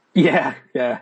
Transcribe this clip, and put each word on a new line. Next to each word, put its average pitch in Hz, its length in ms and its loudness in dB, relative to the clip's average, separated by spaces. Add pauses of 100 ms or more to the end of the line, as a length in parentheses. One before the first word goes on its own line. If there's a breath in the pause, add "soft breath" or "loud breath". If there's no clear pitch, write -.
(140)
Yeah, 165 400 2 (200)
yeah, 123 280 -4